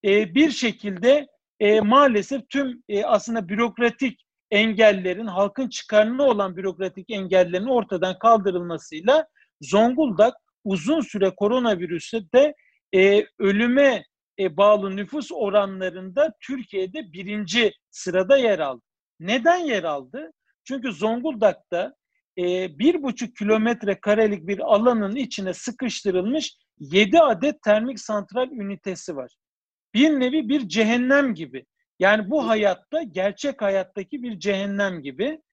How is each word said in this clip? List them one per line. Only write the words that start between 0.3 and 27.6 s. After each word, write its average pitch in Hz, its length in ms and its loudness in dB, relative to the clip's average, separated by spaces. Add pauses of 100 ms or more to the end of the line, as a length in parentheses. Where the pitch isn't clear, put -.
bir 294 160 4
şekilde, 233 760 0 (320)
e, 214 220 4
maalesef 247 680 2
tüm, 269 400 -4
e, 208 140 -2
aslında 226 460 -2
bürokratik 233 760 -2 (260)
engellerin, 208 760 2
halkın 202 420 -2
çıkarına 220 540 0
olan 202 340 0
bürokratik 185 520 -8
engellerin 185 580 0
ortadan 185 520 -2
kaldırılmasıyla 190 1080 0 (340)
Zonguldak 226 720 2 (300)
uzun 202 380 -2
süre 190 340 -2
koronavirüse 208 840 -2 (140)
de, 294 200 4 (400)
e, 196 300 6 (140)
ölüme, 233 640 2 (360)
e, 175 180 -2
bağlı 202 380 4
nüfus 220 360 -8
oranlarında 190 1080 -2
Türkiye'de 202 720 -10
birinci 202 600 -2 (180)
sırada 185 460 0
yer 214 220 2
aldı. 131 240 -6 (360)
Neden 240 380 0
yer 247 260 -4
aldı? 156 480 -8 (320)
Çünkü 247 300 -8
Zonguldak'ta, 220 1000 -2 (440)
e, 180 420 -4
bir 311 240 2
buçuk 247 320 -8
kilometre 214 640 0
karelik 208 480 0
bir 196 120 -4
alanın 214 560 2
içine 202 380 -6
sıkıştırılmış 220 1040 -4 (220)
yedi 190 400 2
adet 262 420 2